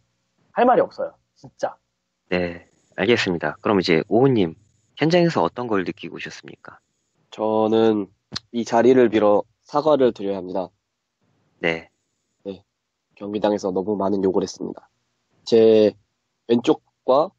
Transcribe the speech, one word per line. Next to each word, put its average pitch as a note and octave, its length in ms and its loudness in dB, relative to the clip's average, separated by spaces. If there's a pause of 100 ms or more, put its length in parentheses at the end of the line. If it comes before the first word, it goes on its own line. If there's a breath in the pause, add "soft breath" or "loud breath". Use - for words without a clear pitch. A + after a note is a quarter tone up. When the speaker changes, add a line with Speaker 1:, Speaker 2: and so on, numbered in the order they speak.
(520)
Speaker 1:
할 A#3 140 0
말이 A#3 160 2
없어요. - 320 -6 (220)
진짜. - 400 -10 (540)
Speaker 2:
네. F2 380 -6 (280)
알겠습니다. F2+ 680 -2
그럼 G#2 180 0
이제 E2+ 280 2
오우님, A2 460 2 (440)
현장에서 E3 440 0
어떤 G2+ 260 -4
걸 G2 160 -2
느끼고 E2+ 340 -12
오셨습니까? - 600 -18 (540)
Speaker 3:
저는 A2 760 0 (460)
이 A#2 140 -6
자리를 A#2+ 440 6
빌어 G#2 320 2 (220)
사과를 C#3+ 500 0
드려야 G2 240 -6
합니다. F2+ 320 -8 (880)
Speaker 2:
네. E2 300 -6 (540)
Speaker 3:
네. F#2+ 200 -14 (520)
경기장에서 G#2 560 -4
너무 F#2+ 240 -4
많은 G2 280 -4
욕을 F#2 200 0
했습니다. - 440 -14 (560)
제 A2 480 4 (560)
왼쪽과 C3 920 -2